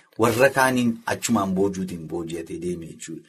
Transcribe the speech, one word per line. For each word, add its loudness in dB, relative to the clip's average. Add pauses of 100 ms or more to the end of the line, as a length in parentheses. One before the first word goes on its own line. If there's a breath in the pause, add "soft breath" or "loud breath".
(200 soft breath)
Warra 6
kaaniin 2 (120)
achumaan 0
boojuutiin -2
booji'atee -8
deeme -4
jechuudha. -14